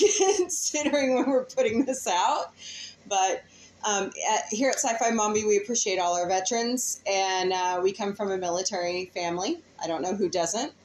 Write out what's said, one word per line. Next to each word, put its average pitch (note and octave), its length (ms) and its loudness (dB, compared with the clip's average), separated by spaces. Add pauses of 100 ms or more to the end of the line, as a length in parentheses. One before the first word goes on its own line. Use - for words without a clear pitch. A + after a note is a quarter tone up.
(360)
considering D4 760 0
when B3+ 160 2
we're B3+ 140 2
putting A#3 400 0
this C4 220 -4
out. A3 460 0 (560)
But, F#3+ 340 2 (420)
um, G3+ 260 0 (200)
at, G#3+ 200 2
here B3+ 200 2
at - 60 0
Sci-Fi A#3 340 0
Mombi, G#3+ 360 2
we G#3 120 6
appreciate G3+ 400 0
all F3 160 2
our F3 120 0
veterans. A#3 800 -2
And, F#3+ 460 2
uh, F3+ 300 0
we F#3+ 100 2
come G3+ 220 -4
from G3+ 180 -2
a F#3+ 60 -2
military F3+ 760 -2
family. F3+ 440 -2 (240)
I D#3+ 40 -6
don't D#3+ 160 -4
know F#3 120 -2
who G3 140 0
doesn't. F#3 440 -2 (120)